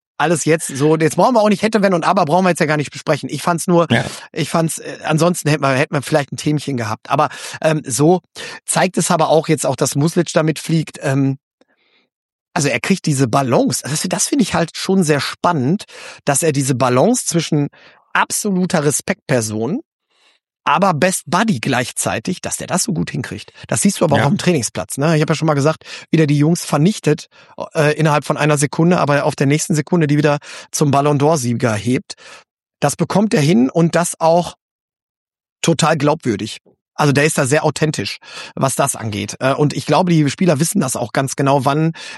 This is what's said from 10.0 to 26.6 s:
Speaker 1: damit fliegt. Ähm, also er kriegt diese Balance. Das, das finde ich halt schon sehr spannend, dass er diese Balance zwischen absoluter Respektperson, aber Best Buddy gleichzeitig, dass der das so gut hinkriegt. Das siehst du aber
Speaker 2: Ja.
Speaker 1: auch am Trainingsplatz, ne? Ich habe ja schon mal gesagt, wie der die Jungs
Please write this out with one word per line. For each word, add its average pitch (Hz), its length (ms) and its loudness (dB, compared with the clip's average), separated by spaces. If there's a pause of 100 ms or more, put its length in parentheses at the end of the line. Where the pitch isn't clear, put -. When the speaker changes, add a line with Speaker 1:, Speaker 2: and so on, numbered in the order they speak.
Speaker 1:
damit 156 280 0
fliegt. - 420 -2
Ähm, 135 380 0 (1120)
also 143 160 0
er 120 100 -2
kriegt - 280 0
diese 135 200 2
Balance. 139 560 2
Das, 147 240 -4
das 226 200 -2
finde 277 160 2
ich - 100 -6
halt 170 240 -2
schon 190 260 2
sehr 147 160 2
spannend, 165 640 0 (400)
dass 143 180 0
er 160 80 2
diese 135 240 0
Balance 131 500 2
zwischen 151 440 0 (440)
absoluter 185 720 0
Respektperson, 127 960 -2 (840)
aber 170 280 2
Best 175 320 0
Buddy 175 340 0
gleichzeitig, 120 800 -4
dass - 160 -8
der - 120 -10
das 180 160 -2
so 196 100 -4
gut 165 180 -4
hinkriegt. 104 400 -10 (160)
Das - 140 -2
siehst 202 180 0
du - 60 2
aber 139 120 4
Speaker 2:
Ja. 110 60 2
Speaker 1:
auch 127 40 2
am 190 100 0
Trainingsplatz, - 600 -2
ne? 156 180 2
Ich 151 60 2
habe 156 120 0
ja - 20 -2
schon 156 120 -2
mal 151 80 2
gesagt, 143 280 0 (260)
wie - 60 0
der 156 120 6
die 147 100 2
Jungs 156 260 2